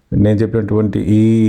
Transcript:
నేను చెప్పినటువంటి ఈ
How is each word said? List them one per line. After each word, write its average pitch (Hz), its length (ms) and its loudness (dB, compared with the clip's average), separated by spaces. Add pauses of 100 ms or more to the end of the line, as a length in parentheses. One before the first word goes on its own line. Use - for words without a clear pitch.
(240)
నేను 107 200 2
చెప్పినటువంటి 104 560 -2
ఈ 107 220 0 (280)